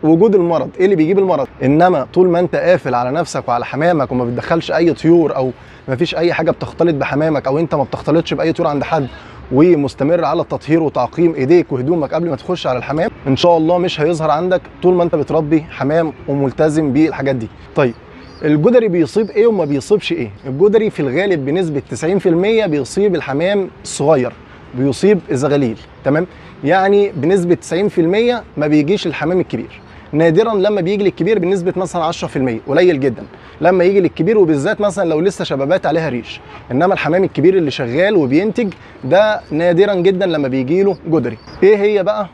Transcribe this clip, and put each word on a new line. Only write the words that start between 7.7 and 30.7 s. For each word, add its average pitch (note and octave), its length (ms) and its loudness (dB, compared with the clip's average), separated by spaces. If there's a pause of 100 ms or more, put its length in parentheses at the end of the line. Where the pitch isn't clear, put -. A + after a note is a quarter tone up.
ما C#3+ 100 0
بتختلطش D#3 500 -2
باي D#3 180 -2
طيور E3 160 -2
عند C#3+ 160 -2
حد، D3+ 220 -2 (460)
ومستمر D#3 720 2
على D#3 180 -2
التطهير D3+ 400 -2
وتعقيم D#3 520 0
ايديك D3+ 380 2
وهدومك C#3 420 -2
قبل E3+ 160 -2
ما C#3 60 -4
تخش F3 300 -6
على B2+ 120 -2
الحمام، D3 320 -4 (160)
ان C#3 100 2
شاء F3 200 4
الله E3 220 2
مش F3 220 -2
هيظهر D#3 300 0
عندك F3 300 0 (220)
طول F3+ 120 4
ما F3 80 2
انت F3 120 0
بتربي D3+ 460 0 (100)
حمام D3+ 420 -2 (160)
وملتزم C#3+ 640 0
بالحاجات C#3 440 0
دي. A2 120 -8 (280)
طيب C3 180 0 (500)
الجدري G3+ 440 2
بيصيب F3+ 420 0
ايه A3 160 2
وما G3+ 180 2
بيصيبش D3+ 480 -2
ايه؟ A#2+ 180 -6 (160)
الجدري G3+ 440 2
في - 100 -10
الغالب D#3 440 0
بنسبه D3+ 460 -2
تسعين D#3+ 280 -2
في F#3 100 0
المية G3+ 380 2
بيصيب F3 480 0
الحمام E3+ 540 -2 (140)
الصغير، C3+ 500 0 (420)
بيصيب C#3+ 460 2 (100)
الزغاليل، C3+ 460 0 (280)
تمام؟ D3+ 220 0 (380)
يعني G3 520 2
بنسبه F3 380 2
تسعين F3+ 340 -2
في - 120 -2
المية G#3+ 420 0 (140)
ما D3+ 100 -2
بيجيش D3+ 400 0
الحمام E3 340 -2
الكبير، - 400 -8 (320)
نادرًا E3+ 420 2
لما G3+ 260 0